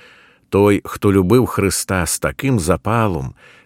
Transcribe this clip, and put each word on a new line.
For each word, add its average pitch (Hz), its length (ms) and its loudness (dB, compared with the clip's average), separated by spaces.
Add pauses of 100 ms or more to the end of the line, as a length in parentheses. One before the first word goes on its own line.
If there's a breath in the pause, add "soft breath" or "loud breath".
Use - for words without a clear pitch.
(500 soft breath)
Той, 101 360 4
хто - 280 -2
любив 98 320 4
Христа 95 600 -2
з - 140 -6
таким 120 400 -2
запалом, 90 720 -2 (320 soft breath)